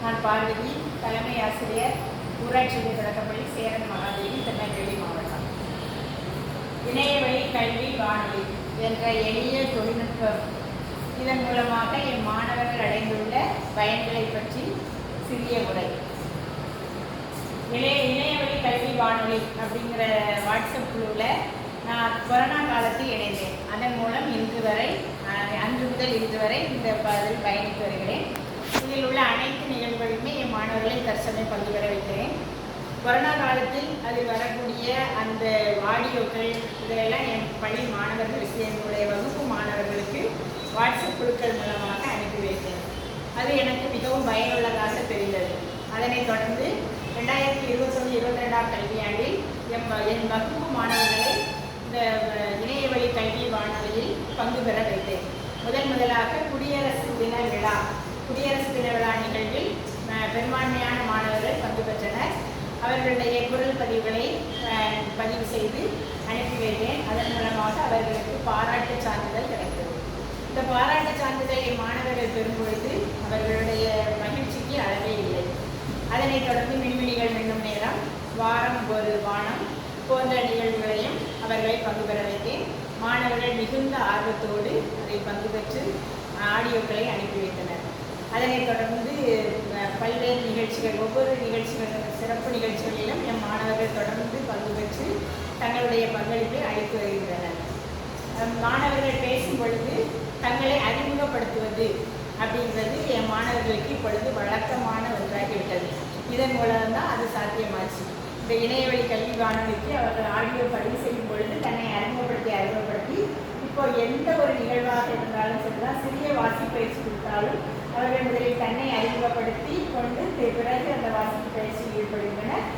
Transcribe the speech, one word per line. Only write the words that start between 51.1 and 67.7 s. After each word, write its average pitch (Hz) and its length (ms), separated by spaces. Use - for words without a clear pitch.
இந்த, 233 160
அஹ், 214 380
இணையவழி 254 540
கல்வி 226 360
வானொலியில் 214 640
பங்கு 247 220
பெற 220 220
வைத்தேன். 190 440
முதன் 269 240
முதலாக 233 440
குடியரசு 277 640
தின 226 240
விழா, 214 360
குடியரசு 269 500
தின 247 200
விழா 226 220
நிகழ்வில், 220 560
அஹ், 220 240
பெரும்பான்மையான 247 680
மாணவர்கள் 214 600
பங்கு 220 180
பெற்றனர். 214 540
அவர்களுடைய 247 540
குரல் 254 340
பதிவுகளை, 226 440
அஹ், 214 360
பதிவு 226 280
செய்து 220 360
அனுப்பி 226 320
வைத்தேன். 220 480
அதன் 233 240
மூலமாக 226 500